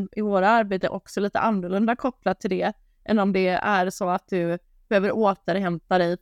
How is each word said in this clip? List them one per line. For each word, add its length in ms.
i 100
våra 280
arbete 400
också 300
lite 200
annorlunda 560
kopplat 440
till 100
det 240
än 140
om 140
det 140
är 420
så 200
att 180
du 320
behöver 240
återhämta 840
dig 240